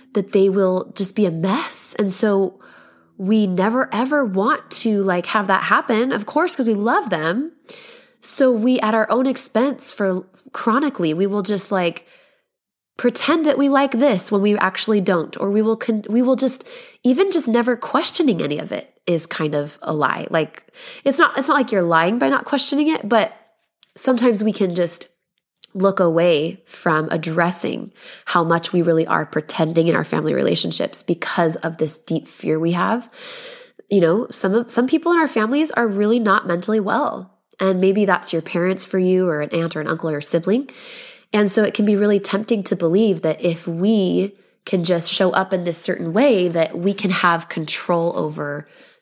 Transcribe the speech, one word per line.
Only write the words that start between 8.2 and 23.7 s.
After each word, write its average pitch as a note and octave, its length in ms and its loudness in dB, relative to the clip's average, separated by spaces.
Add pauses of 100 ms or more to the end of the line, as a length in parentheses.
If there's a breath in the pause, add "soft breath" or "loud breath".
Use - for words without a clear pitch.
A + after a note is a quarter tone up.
we, A#3+ 280 2
at G#3+ 160 0
our A3 160 2
own C4 160 2
expense, - 640 -2
for F#3 320 -2 (260)
chronically, A#3 640 0
we F#3+ 140 0
will G3+ 160 -2
just, G3+ 280 -4
like, F3 340 -2 (920 soft breath)
pretend D4 480 0
that D4 140 2
we C#4 100 4
like C4+ 220 2
this A#3 400 2
when G3+ 100 2
we G#3 160 2
actually G#3 420 0
don't, F3+ 400 0
or G3 120 -2
we G#3+ 100 2
will A3 160 2
con-, G#3+ 320 -2
we A#3 140 2
will B3+ 120 4
just B3+ 320 -4 (360 loud breath)
even C#4+ 260 4
just E4+ 180 -2
never A#3 300 2
questioning A#3 640 0
any D3 160 -4
of - 140 -8
it - 200 -8 (140)
is E3 220 -2
kind D3+ 260 -4
of D3 300 -4
a D#3 100 -4
lie. D3+ 380 0
Like, - 340 -2 (400 loud breath)
it's C#4 140 2
not, D#4 180 4
it's C4 100 -2
not D#4 60 2
like C#4 180 0
you're G3 120 2
lying E3+ 340 2
by C4+ 100 2
not C#4 180 0
questioning C#4+ 420 0
it, D#4+ 200 -2
but G#3+ 260 2 (640)